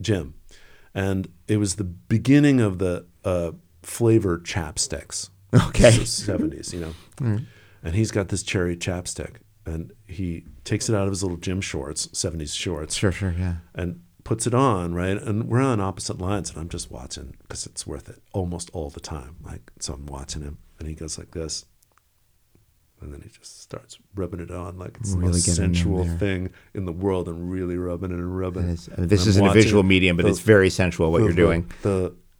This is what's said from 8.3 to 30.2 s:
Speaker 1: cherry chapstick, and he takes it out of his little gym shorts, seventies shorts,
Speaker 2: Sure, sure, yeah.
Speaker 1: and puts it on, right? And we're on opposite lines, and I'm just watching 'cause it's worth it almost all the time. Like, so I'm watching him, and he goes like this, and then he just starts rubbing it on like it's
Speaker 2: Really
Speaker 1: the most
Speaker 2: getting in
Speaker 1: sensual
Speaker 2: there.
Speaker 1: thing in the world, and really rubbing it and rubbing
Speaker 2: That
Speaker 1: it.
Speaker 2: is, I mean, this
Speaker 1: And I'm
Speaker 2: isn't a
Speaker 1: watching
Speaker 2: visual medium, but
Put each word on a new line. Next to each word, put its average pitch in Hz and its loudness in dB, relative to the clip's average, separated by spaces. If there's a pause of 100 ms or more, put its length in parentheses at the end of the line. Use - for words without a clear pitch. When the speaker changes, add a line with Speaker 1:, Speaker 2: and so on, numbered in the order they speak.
Speaker 1:
cherry 87 0
chapstick, 87 -8 (300)
and 82 -8 (160)
he 85 -8 (180)
takes - -2
it 113 2
out 98 2
of 98 0
his 95 -4
little 90 -4
gym 92 -4
shorts, 73 -8
seventies 80 -6
shorts, 78 -6
Speaker 2:
Sure, 98 2
sure, 90 -4
yeah. 90 -2 (200)
Speaker 1:
and 87 -6 (240)
puts 113 -4
it 117 0
on, 101 0
right? 92 -2
And 110 -4
we're 117 2
on 131 0
opposite - -6
lines, 92 -4
and - -12
I'm 82 -8
just - -10
watching 69 -14 (140)
'cause - -12
it's - -14
worth 76 -12
it - -20
almost 87 -6
all 78 -8
the - -16
time. 73 -12 (100)
Like, - -16 (100)
so - -10
I'm 67 -12
watching 69 -10
him, 71 -12 (220)
and 76 -12
he 78 -8
goes 78 -10
like - -20
this, 80 -8 (1400)
and 73 -12
then 71 -16
he - -20
just - -20
starts - -18 (160)
rubbing 90 -6
it 85 -12
on 87 -10
like - -14
it's 101 -6
Speaker 2:
Really 92 -2
Speaker 1:
the - 2
most 87 2
Speaker 2:
getting 87 2
in 90 2
Speaker 1:
sensual 92 2
Speaker 2:
there. 85 -2
Speaker 1:
thing 92 -2 (240)
in 101 -6
the 87 -6
world, 92 -2
and 87 -6
really 90 -4
rubbing 90 -4
it 90 -4
and 87 -4
rubbing 92 -4
Speaker 2:
That 87 0
Speaker 1:
it. 85 -2
Speaker 2:
is, - -8
I - -2
mean, 87 2
this 98 6
Speaker 1:
And 92 4
I'm - 8
Speaker 2:
isn't 98 8
a 98 8
Speaker 1:
watching 107 8
Speaker 2:
visual 104 6
medium, 92 6
but 87 4